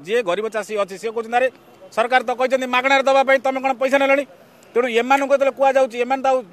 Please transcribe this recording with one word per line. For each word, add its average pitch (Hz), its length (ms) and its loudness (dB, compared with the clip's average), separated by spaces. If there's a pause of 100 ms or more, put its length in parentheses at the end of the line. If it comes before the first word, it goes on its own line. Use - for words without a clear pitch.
ଯିଏ 220 180 -2
ଗରିବ 196 260 -2
ଚାଷୀ 214 280 -6
ଅଛି, 196 220 -4
ସିଏ 226 140 -8
କହୁଛନ୍ତି, 226 240 -6
"ଆରେ, 254 140 2 (460)
ସରକାର 240 260 2
ତ 240 100 -6
କହିଛନ୍ତି 254 360 -2
ମାଗଣାରେ 262 360 2
ଦବା 269 200 4
ପାଇଁ, 262 160 2
ତମେ 262 220 -2
କ'ଣ 269 120 -2
ପଇସା 262 240 0
ନେଲଣି?" 269 260 2 (520)
ତେଣୁ 247 120 0
ଏମାନଙ୍କୁ 254 460 2
ଯେତେବେଳେ 269 240 0
କୁହାଯାଉଛି, 269 400 2
ଏମାନେ 254 240 -2
ତ 269 60 -2
ଆଉ 262 260 0